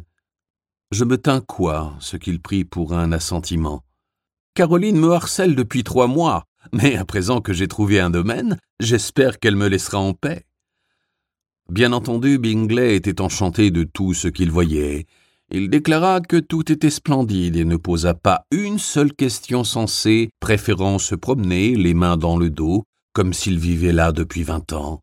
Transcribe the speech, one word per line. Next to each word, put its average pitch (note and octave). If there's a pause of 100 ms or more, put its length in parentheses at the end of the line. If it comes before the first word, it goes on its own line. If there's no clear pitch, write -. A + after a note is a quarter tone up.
(920)
Je G#2+
me B2
tins C3+
coi, D#2
ce -
qu'il E2+
prit G2
pour E2+
un E2+
assentiment. E2 (720)
Caroline F3+
me D#3+
harcèle E3+
depuis B2
trois B2
mois, C3+ (260)
mais A#2+
à F2+
présent G#2
que G#2
j'ai F#2
trouvé G2+
un F2+
domaine, A#2 (240)
j'espère A#2
qu'elle G#2+
me G2+
laissera G2
en G2
paix. E3 (1200)
Bien A#2
entendu, B2
Bingley A2+
était F#2
enchanté F#2+
de E2+
tout F#2
ce F2
qu'il E2+
voyait. D#2 (480)
Il G2
déclara D#3+
que F3
tout D#3+
était D3+
splendide G#2
et E2+
ne E2
posa E2+
pas F#2
une G3+
seule D3
question B2
sensée, A2
préférant G2
se -
promener, G#2
les F2
mains F2
dans E2+
le E2+
dos, D#2+ (300)
comme F#2
s'il F2
vivait E2+
là E2
depuis E2
vingt D#2+
ans. D#2